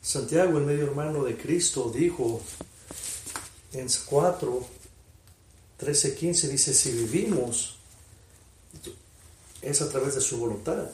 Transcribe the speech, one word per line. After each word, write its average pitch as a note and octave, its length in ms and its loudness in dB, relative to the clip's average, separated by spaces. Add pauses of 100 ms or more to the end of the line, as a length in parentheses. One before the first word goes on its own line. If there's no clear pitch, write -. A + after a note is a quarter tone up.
Santiago, D#3 560 2
el C#3 80 2
medio D3 180 2
hermano D3 400 -2
de A#2+ 140 -2
Cristo, C#3+ 520 0
dijo B2 520 0 (1300)
en B2+ 160 -6 (180)
cuatro, C#3+ 600 2 (1080)
trece, C#3+ 360 2
quince, E3 360 2
dice, C#3 240 2
"Si - 180 4
vivimos, B2 880 0 (1800)
es D3 200 0
a D3 80 0
través C3+ 260 0
de C3 60 0
su - 160 -2
voluntad". A#2 560 -4